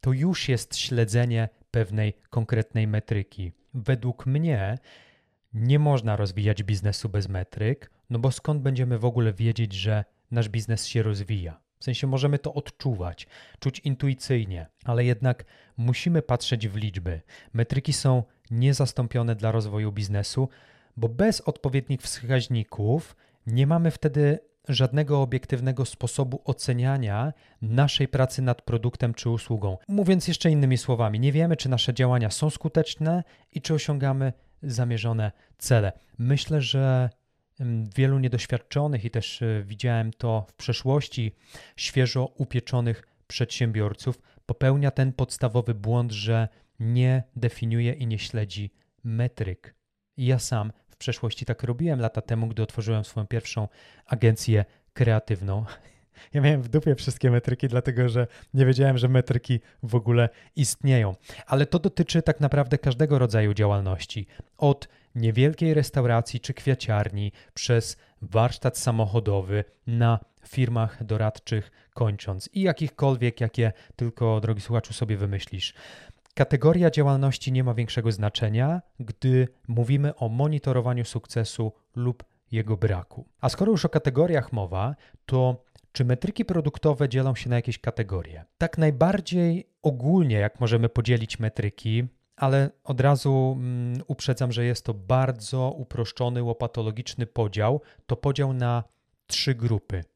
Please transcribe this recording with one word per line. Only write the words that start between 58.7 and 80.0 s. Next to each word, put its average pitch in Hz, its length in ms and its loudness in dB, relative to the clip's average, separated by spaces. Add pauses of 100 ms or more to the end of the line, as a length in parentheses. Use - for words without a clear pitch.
że 123 100 2
metryki 127 520 2 (220)
w 117 120 -6
ogóle 117 340 4 (280)
istnieją. 127 580 2 (320)
Ale 139 200 2
to 175 120 0
dotyczy 170 440 2
tak - 180 2
naprawdę 143 380 2
każdego 143 400 2
rodzaju 107 360 2
działalności. 98 720 0 (320)
Od 139 300 2 (260)
niewielkiej 151 600 2
restauracji 120 640 0
czy - 140 -6
kwiaciarni, 104 800 -2 (220)
przez - 420 0 (260)
warsztat 120 560 0
samochodowy, 104 840 0 (220)
na 117 320 2 (300)
firmach 117 560 -2
doradczych 107 640 -2 (240)
kończąc 101 580 -4
i 196 80 -2
jakichkolwiek, 131 800 0
jakie 113 320 0 (240)
tylko, 113 440 0
drogi 107 200 -2
słuchaczu, 117 320 -4
sobie 110 240 -2
wymyślisz. 98 580 -4 (600)
Kategoria 156 560 4
działalności 139 640 2
nie 131 120 2
ma 120 100 0
większego 113 380 -2
znaczenia, 113 720 0 (180)
gdy 127 480 2 (200)
mówimy 131 480 2